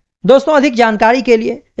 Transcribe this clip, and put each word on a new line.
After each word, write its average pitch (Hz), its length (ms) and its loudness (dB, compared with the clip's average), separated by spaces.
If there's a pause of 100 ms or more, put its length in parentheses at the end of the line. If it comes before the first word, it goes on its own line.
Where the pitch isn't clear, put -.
(260)
दोस्तों, 269 280 2
अधिक 277 200 0
जानकारी 226 480 0
के 233 140 0
लिए 233 260 -6 (180)